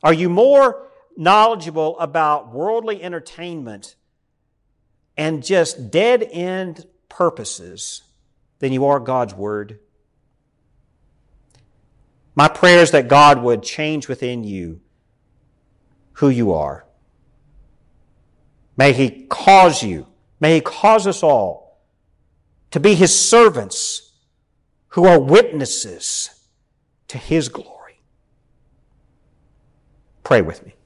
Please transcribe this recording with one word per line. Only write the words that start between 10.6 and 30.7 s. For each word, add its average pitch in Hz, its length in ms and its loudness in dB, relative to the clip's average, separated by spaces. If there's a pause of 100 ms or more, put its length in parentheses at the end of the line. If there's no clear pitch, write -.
My 143 140 4
prayer 175 320 4
is 170 120 4
that 131 180 0
God 143 340 6
would 120 180 0
change 151 460 -8
within 123 360 -10
you 90 360 -12 (1300)
who 143 160 0
you 117 240 -2
are. 73 320 -8 (1900)
May 135 160 4
He 123 360 -4
cause 185 540 4
you, 85 240 -10 (320)
may 160 160 2
He 156 60 2
cause 202 440 0
us 196 160 -4
all 117 600 -2 (880)
to - 80 -6
be 190 160 4
His 180 180 2
servants - 1000 0 (760)
who 175 160 0
are 175 140 6
witnesses 135 1120 -2 (800)
to - 80 -16
His 151 320 -4
glory. - 500 -20 (2250)
Pray 117 180 2
with - 240 -10
me. - 80 -20 (120)